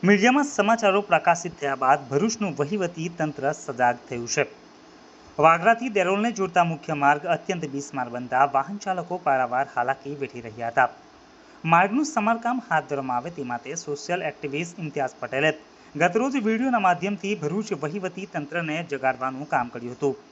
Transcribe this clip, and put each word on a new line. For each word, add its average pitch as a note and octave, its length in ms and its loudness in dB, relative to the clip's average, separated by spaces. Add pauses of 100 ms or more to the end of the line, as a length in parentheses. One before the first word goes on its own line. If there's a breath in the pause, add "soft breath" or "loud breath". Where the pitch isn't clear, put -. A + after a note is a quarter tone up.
મીડિયામાં A#3 460 6
સમાચારો G#3 520 2
પ્રકાશિત E3+ 580 2
થયા C3+ 240 -4
બાદ C#3 260 4
ભરૂચનું F#3+ 500 0
વહીવટી E3+ 480 -2 (120)
તંત્ર D3 340 -4
સજાગ B2 560 0
થયું A#2+ 180 -8
છે. C#3 180 0 (920)
વાગરાથી G3+ 600 4
દેરોલને G3 340 2
જોડતા F3+ 420 2
મુખ્ય D3+ 300 -6
માર્ગ C#3+ 220 4 (100)
અત્યંત E3+ 300 -4 (100)
બિસ્માર C#3 340 -6
બનતા B2 340 0 (140)
વાહન E3+ 280 -2
ચાલકો F3+ 400 -4
પારાવાર C3 480 2
હાલાકી C3+ 480 -2
વેઠી A#2+ 260 -8
રહ્યા A#2 280 -8
હતા. B2+ 140 6 (720 loud breath)
માર્ગનું G3 500 4
સમારકામ A#3 560 0
હાથ D#3 200 0
ધરવામાં C3 280 -2
આવે E3 220 -6
તે B2+ 120 -6
માટે C3+ 360 -8
સોશિયલ D#3+ 440 -4
એક્ટિવિસ્ટ E3 540 -6
ઇમ્તિયાઝ C#3 340 -4
પટેલે C#3 320 0 (440 loud breath)
ગતરોજ F#3+ 380 2 (140)
વીડિયોના A3+ 400 0
માધ્યમથી G3 560 0
ભરૂચ F#3+ 260 -2 (140)
વહીવટી F#3 500 -6
તંત્રને D#3 480 -4 (100)
જગાડવાનું C3 640 -2
કામ B2 220 0
કર્યું A#2+ 240 -10
હતું. C3+ 160 0 (160)